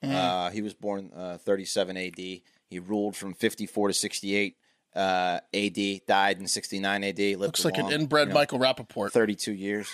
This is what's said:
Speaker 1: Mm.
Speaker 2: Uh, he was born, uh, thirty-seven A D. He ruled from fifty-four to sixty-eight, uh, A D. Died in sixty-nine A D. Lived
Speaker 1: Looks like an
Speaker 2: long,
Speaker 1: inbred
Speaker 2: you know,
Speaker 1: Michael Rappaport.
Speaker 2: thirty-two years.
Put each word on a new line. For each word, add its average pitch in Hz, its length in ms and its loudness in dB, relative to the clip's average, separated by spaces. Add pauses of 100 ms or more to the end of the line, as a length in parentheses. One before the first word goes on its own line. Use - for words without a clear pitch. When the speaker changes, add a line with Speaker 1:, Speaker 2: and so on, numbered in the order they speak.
Speaker 1:
Mm. 139 100 -2
Speaker 2:
Uh, 90 360 0
he 104 120 -4
was 104 120 -6
born, 101 420 -6
uh, 87 220 -10
thirty-seven 95 580 0
A 92 140 -4
D. 92 320 -10 (260)
He 90 100 -10
ruled 104 380 -2
from 95 180 -8
fifty-four 104 540 0
to 92 60 2
sixty-eight, 101 600 -2 (380)
uh, 90 460 2 (120)
A 101 180 2
D. 98 360 -2
Died 98 320 4
in 95 80 -12
sixty-nine 98 580 -2
A 98 80 0
D. 101 240 2
Lived 90 40 -8 (180)
Speaker 1:
Looks - 60 2
like 151 140 0
an 147 60 0
Speaker 2:
long, 143 80 -2
Speaker 1:
inbred 151 360 4
Speaker 2:
you - 60 2
know, 147 60 6
Speaker 1:
Michael 135 180 0
Rappaport. 123 520 0
Speaker 2:
thirty-two 107 440 2
years. 101 400 -4